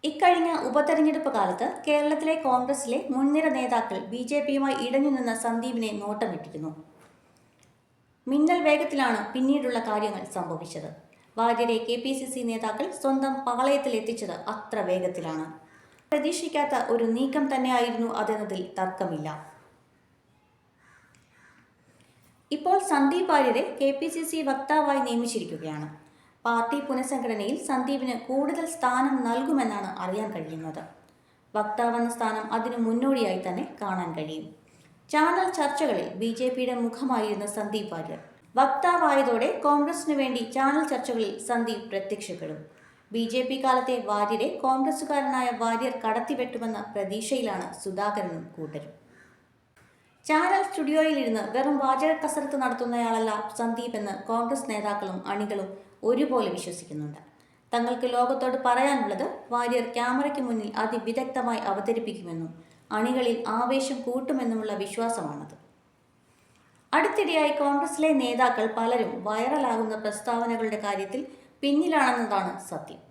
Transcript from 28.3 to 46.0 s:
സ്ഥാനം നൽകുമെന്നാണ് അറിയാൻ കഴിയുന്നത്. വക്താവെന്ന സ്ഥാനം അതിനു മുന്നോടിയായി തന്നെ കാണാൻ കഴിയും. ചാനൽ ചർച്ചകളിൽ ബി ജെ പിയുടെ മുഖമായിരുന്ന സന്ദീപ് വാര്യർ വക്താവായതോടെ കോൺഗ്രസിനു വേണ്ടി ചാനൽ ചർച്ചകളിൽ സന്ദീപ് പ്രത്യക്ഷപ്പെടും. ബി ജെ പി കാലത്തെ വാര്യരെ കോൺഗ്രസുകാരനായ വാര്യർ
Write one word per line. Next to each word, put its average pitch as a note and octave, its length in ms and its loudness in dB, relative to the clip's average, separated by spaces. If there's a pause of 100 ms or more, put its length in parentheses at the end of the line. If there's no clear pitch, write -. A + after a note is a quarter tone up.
സ്ഥാനം C4 420 2 (120)
നൽകുമെന്നാണ് A#3 640 0 (120)
അറിയാൻ G3+ 300 -2
കഴിയുന്നത്. D#3+ 480 -8 (720)
വക്താവെന്ന A#3 640 0
സ്ഥാനം G#3+ 300 -2 (100)
അതിനു A#3 320 -2
മുന്നോടിയായി A#3 580 2
തന്നെ F#3 200 -4 (160)
കാണാൻ F#3 360 -2
കഴിയും. D#3 300 -8 (600)
ചാനൽ F4 380 4 (120)
ചർച്ചകളിൽ C#4+ 500 0 (120)
ബി A3+ 180 0
ജെ B3+ 160 2
പിയുടെ B3+ 280 0
മുഖമായിരുന്ന G#3+ 720 -2
സന്ദീപ് G3+ 380 -4
വാര്യർ D#3+ 260 -8 (380)
വക്താവായതോടെ C#4 880 4 (160)
കോൺഗ്രസിനു D4 560 4
വേണ്ടി B3+ 200 0 (140)
ചാനൽ C#4 380 4
ചർച്ചകളിൽ A#3 360 0 (200)
സന്ദീപ് A3+ 420 0
പ്രത്യക്ഷപ്പെടും. F#3 640 -6 (580)
ബി A#3 80 0 (100)
ജെ B3+ 160 2
പി C4+ 160 -2
കാലത്തെ B3+ 320 2 (120)
വാര്യരെ G#3 400 2 (140)
കോൺഗ്രസുകാരനായ C4+ 840 0 (120)
വാര്യർ A#3+ 320 0 (120)